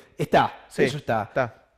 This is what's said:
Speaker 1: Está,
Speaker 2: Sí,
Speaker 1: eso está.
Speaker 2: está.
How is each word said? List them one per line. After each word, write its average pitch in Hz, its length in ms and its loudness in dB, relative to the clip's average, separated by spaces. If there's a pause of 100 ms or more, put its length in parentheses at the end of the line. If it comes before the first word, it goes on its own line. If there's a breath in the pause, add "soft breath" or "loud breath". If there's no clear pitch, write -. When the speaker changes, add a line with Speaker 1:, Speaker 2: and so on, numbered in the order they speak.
(160)
Speaker 1:
Está, - 520 0
Speaker 2:
Sí, - 160 -2
Speaker 1:
eso 139 140 -2
está. 113 260 -2
Speaker 2:
está. - 420 -6 (120)